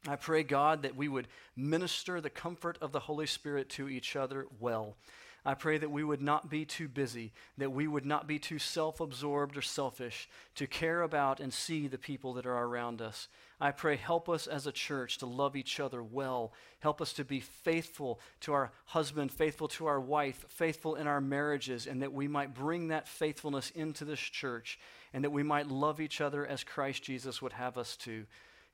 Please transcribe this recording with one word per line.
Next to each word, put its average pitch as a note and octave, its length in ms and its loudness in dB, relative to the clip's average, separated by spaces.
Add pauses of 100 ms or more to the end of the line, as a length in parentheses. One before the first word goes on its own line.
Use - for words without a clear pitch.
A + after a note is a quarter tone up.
I C#3+ 80 0
pray, D#3+ 260 4
God, D3 420 4
that C3 120 -4
we C#3+ 100 0
would C3 220 -2 (260)
minister E3 640 0
the D3+ 120 -4
comfort E3+ 500 -6
of C#3+ 120 -4
the C#3+ 80 0
Holy D3+ 260 -2
Spirit C#3+ 440 -2
to C#3 200 -4
each B2+ 260 -4
other C3+ 300 -2 (120)
well. A2 380 0 (460)
I C3+ 120 2
pray D#3 240 4
that D3+ 120 0
we D3 140 0
would D3 160 2
not C#3+ 300 2
be D3+ 160 0
too D#3+ 200 -4
busy, A#2+ 460 -2 (240)
that C3+ 160 0
we C#3+ 140 2
would D3 180 2
not D3 220 2
be D3+ 120 0
too D3+ 200 -4
self-absorbed C#3+ 960 0
or C3+ 60 -2
selfish B2 640 -2 (280)
to C#3 100 0
care E3 340 2
about D3 400 4
and C3+ 120 -4
see D3+ 360 0
the B2+ 80 -2
people B2+ 380 -6
that B2 100 -4
are B2 200 2
around A#2+ 360 -2
us. - 260 -6 (320)
I C#3+ 120 6
pray, D3 260 4
help E3+ 320 2
us D#3+ 180 2
as C#3+ 200 -4
a C#3 60 -2
church C3+ 460 -2
to C3 80 -6
love C3+ 300 2
each - 240 -2
other C3 220 -2
well. B2 500 -2 (280)
Help D3+ 200 2
us D3+ 140 -2
to C#3+ 100 -2
be C3 160 -2
faithful D3+ 800 0 (200)
to D3+ 120 -2
our C3+ 200 4 (140)
husband, D3 460 0
faithful D#3 360 2
to - 180 -4
our C#3+ 140 4
wife, C#3 480 0
faithful D#3+ 460 0
in D3 120 -2
our C#3+ 160 4
marriages, C#3 640 0
and C3 160 -2
that C3+ 100 -2
we C#3 160 0
might C#3+ 260 -2
bring D#3+ 340 -2
that D#3 200 -2
faithfulness D3 600 -2
into D#3 340 -4
this D3 160 -4
church, - 580 -6 (360)
and C3 100 0
that D3 80 2
we C#3+ 100 2
might D3 260 2
love D3 320 2
each D#3 200 -2
other C#3+ 260 0
as C#3 180 -4
Christ C3+ 380 -2
Jesus C3 380 -6
would C3 140 -4
have B2 240 -4
us - 200 -4
to. A2 280 -8 (460)